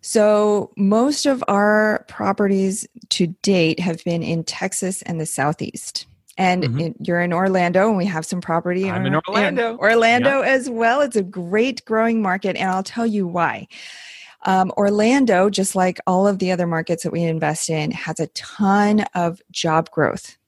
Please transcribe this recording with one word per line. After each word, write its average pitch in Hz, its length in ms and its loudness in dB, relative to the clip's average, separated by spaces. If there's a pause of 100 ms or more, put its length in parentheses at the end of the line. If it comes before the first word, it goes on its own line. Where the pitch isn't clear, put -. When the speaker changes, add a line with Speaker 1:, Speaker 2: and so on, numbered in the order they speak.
Speaker 1:
So 208 760 2
most 220 480 2
of 269 220 0
our 214 600 2
properties 196 800 0 (220)
to 180 180 0 (140)
date 170 380 2
have 175 240 -4
been 170 200 -2
in 165 200 -2
Texas - 600 -6
and 165 160 -6
the 156 60 -4
Southeast. - 800 -6 (320)
And 180 260 2
Speaker 2:
Mm-hmm. 123 160 -2
Speaker 1:
in, 165 200 -4
you're 175 220 0
in 175 120 0
Orlando, 185 560 2
and 208 80 0
we 175 80 0
have 165 200 -4
some 180 160 -6
property 180 480 -2
Speaker 2:
I'm 175 160 -2
Speaker 1:
in - 20 0
Speaker 2:
in 139 80 2
Speaker 1:
Or-, - 20 4
in 156 100 0
Speaker 2:
Orlando. 220 500 0
Speaker 1:
Orlando 240 640 4
Speaker 2:
Yeah. 214 80 0
Speaker 1:
as 269 200 0
well. 233 320 2
It's 269 140 -2
a 202 80 2
great 196 600 -2
growing 226 360 0
market, 190 340 -2
and 190 140 -2
I'll 190 140 -2
tell 233 240 -4
you 208 180 0
why. 170 420 -4 (760)
Um, 190 320 2
Orlando, 208 720 4
just 196 260 -2
like 185 300 0
all 190 220 4
of 196 120 0
the 185 120 0
other 175 160 0
markets 165 360 -2
that 175 80 -4
we 170 120 -2
invest 160 480 -2
in, 156 200 -2
has - 280 -8
a 156 80 -2
ton 208 800 0 (100)
of 170 260 -2 (100)
job 160 380 0
growth. - 480 -4 (100)